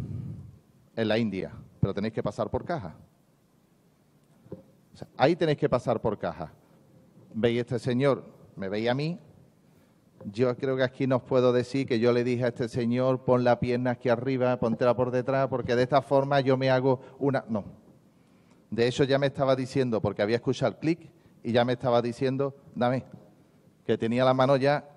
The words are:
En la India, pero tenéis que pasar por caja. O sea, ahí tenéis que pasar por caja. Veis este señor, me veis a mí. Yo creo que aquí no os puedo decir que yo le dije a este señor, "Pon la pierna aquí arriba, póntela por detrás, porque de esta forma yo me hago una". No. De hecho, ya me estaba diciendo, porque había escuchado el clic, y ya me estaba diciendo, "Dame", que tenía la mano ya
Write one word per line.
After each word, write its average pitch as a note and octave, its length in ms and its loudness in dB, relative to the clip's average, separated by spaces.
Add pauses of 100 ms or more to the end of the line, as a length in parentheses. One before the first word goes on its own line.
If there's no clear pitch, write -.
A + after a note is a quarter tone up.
(960)
En A2+ 100 -2
la G#2+ 100 2
India, F#2+ 360 -2 (280)
pero G2 140 0
tenéis A2 200 -4
que A#2+ 100 -4
pasar G#2 260 -4
por B2+ 140 -6
caja. A#2+ 320 -8 (2000)
O - 20 -20
sea, - 100 -16 (100)
ahí D#3 200 4
tenéis D#3 220 0
que D3 100 0
pasar A#2+ 320 -2
por G#2+ 180 -2
caja. E2 340 -8 (800)
Veis A#2 280 0
este A#2+ 180 -4
señor, B2+ 600 -2 (160)
me G2 120 -8
veis A2 220 -2
a B2 40 2
mí. D#3 240 -6 (1120)
Yo B2 240 0
creo C3 220 -4
que C3 60 0
aquí C3 240 -2
no C3 100 2
os A#2+ 60 -2
puedo B2+ 300 4
decir B2 340 0
que A#2 120 0
yo A#2+ 140 4
le A#2+ 120 2
dije B2 200 -2
a A#2+ 40 2
este A#2 200 -6
señor, B2+ 560 -2
"Pon B2 180 2
la A#2+ 160 4
pierna B2 340 0
aquí B2 180 -2
arriba, B2 480 0
póntela A#2+ 360 2
por B2 180 0
detrás, C3 360 0
porque B2 280 -2
de B2+ 80 4
esta C3+ 180 2
forma C#3 380 2
yo C3 180 2
me C3 100 0
hago C3 320 2 (200)
una". C3+ 280 0
No. G#2+ 160 -4 (1080)
De A2+ 160 2
hecho, B2+ 180 2
ya C3 140 2
me C#3+ 100 2
estaba C3+ 280 2
diciendo, B2+ 460 0
porque G2+ 180 -2
había G#2+ 160 2
escuchado A#2+ 360 0
el - 60 -12
clic, - 320 -2 (320)
y A#2 100 -4
ya A#2+ 120 4
me B2 100 0
estaba A#2+ 280 2
diciendo, C3+ 520 -4 (200)
"Dame", B2 300 -2 (840)
que A2+ 100 0
tenía A#2+ 280 0
la C3 100 4
mano C3 220 4
ya C#3 400 0